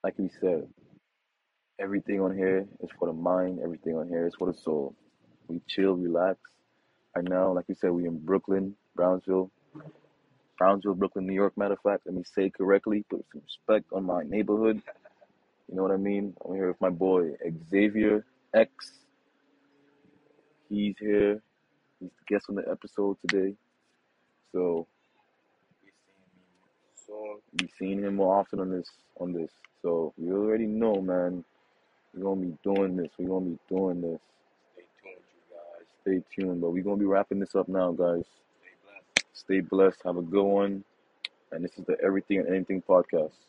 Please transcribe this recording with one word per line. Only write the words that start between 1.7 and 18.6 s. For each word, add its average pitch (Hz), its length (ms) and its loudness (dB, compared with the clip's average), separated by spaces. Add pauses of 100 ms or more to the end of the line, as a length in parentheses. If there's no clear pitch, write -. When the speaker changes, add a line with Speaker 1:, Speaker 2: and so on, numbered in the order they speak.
Speaker 1:
everything 98 420 -2
on 95 160 0
here 95 300 2 (160)
is 87 160 -12
for 85 80 0
the 82 60 -4
mind. 90 500 0
Everything 82 340 -4
on 80 100 -4
here 85 200 -2
is 85 80 -4
for 90 160 -2
the 85 60 -8
soul. 76 360 -4 (540)
We 85 180 -8
chill, 95 300 2
relax. 90 440 0 (760)
Right 87 100 -2
now, 92 280 2
like 90 140 -4
we 95 60 -6
said, 92 160 0
we 87 160 0
in 82 140 -4
Brooklyn, 95 560 0 (200)
Brownsville. 92 540 2 (1080)
Brownsville, 98 340 4
Brooklyn, 92 320 -2
New 95 80 -2
York. 98 240 2
Matter 101 160 0
of - 80 -4
fact, 101 240 0
let 90 80 -8
me 90 100 -6
say - 220 0
it 95 80 -2
correctly. 98 560 2
Put - 220 -6
some 73 120 -18
respect - 480 -2
on 95 120 -4
my 87 180 -2
neighborhood. 107 580 0 (920)
You 92 60 -10
know 95 60 -2
what 95 100 2
I 95 60 2
mean? 101 360 -2 (120)
I'm 90 100 -6
here 95 140 0
with 87 100 -6
my 95 100 2
boy 90 420 2 (380)
Xavier 107 560 4 (280)
X. - 460 0 (1700)